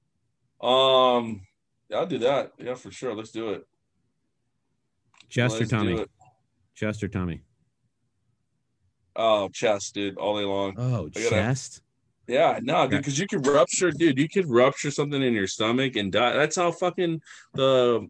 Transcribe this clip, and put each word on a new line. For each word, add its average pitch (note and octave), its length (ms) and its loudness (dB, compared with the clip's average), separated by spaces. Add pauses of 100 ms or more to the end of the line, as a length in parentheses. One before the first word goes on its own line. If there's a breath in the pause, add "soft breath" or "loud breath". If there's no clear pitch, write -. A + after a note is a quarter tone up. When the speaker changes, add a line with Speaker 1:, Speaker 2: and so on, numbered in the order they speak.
(600)
Speaker 1:
Um, B2 840 4 (520)
I'll C#3+ 120 -2
do D3 120 -6
that. B2 400 0
Yeah, B2 160 -10
for A2 160 -16
sure. A#2+ 240 -8
Let's A2 160 -12
do A2+ 200 -8
it. F2 160 -8 (1600)
Speaker 2:
Chest A#2+ 280 0
or - 40 -6
Speaker 1:
Let's A#2 100 -2
do A2+ 60 0
Speaker 2:
tummy? A2 240 0
Speaker 1:
it. G2 100 -8 (640)
Speaker 2:
Chest G#2+ 300 -6
or F#2+ 40 -6
tummy? F2+ 340 -6 (1700)
Speaker 1:
Oh, G#2+ 320 2
chest, G2+ 460 -4
dude, G2+ 220 -6
all G2+ 220 -2
day G#2 60 -4
long. G2 320 -4
Speaker 2:
Oh, A#2 300 -4
Speaker 1:
I - 40 -12
gotta A2+ 200 -2
Speaker 2:
chest? A2+ 520 -2 (460)
Speaker 1:
Yeah, C#3 340 2
no, E3 240 0
dude, C3 120 -2
Speaker 2:
That C#3 60 -6
Speaker 1:
'cause C#3 140 -2
you F#3+ 80 -2
could D#3+ 200 -4
rupture, D3 440 4
dude, D3 280 2
you D#3 100 0
could F3+ 200 0
rupture C3 420 4
something C#3+ 320 -2
in B2+ 100 2
your G2+ 140 0
stomach A#2+ 500 -2
and G2 160 -2
die. A2+ 220 2
That's D3+ 220 0
how F3 140 2
fucking F3 500 -2 (340 loud breath)
the, B2 560 2